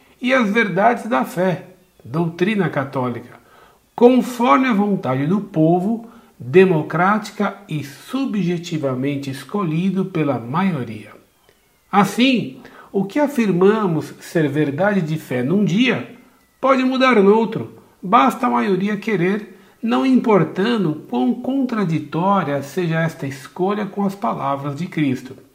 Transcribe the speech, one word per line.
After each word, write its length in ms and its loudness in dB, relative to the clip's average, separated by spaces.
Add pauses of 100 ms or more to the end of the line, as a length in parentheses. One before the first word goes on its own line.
(180)
e 140 0
as 160 2
verdades 560 0
da 180 -2
fé, 420 -2 (380)
doutrina 680 -2
católica, 680 -4 (600)
conforme 720 4
a 60 0
vontade 540 0
do 120 0
povo, 680 0 (320)
democrática 1160 2 (120)
e 140 -6
subjetivamente 1500 -4
escolhido 760 -2
pela 340 -2
maioria. 720 -4 (800)
Assim, 640 2 (340)
o 140 0
que 140 -4
afirmamos 1000 2
ser 300 0
verdade 520 0
de 180 -2
fé 240 -4
num 200 2
dia, 520 0 (440)
pode 240 2
mudar 380 4
noutro, 540 2 (260)
basta 460 2
a 20 0
maioria 480 0
querer, 580 -2 (280)
não 200 2
importando 1040 2
quão 240 0
contraditória 1300 -2
seja 380 -2
esta 260 -4
escolha 580 -4
com 180 -6
as 120 -2
palavras 600 -4
de 120 -6
Cristo. 500 -4 (180)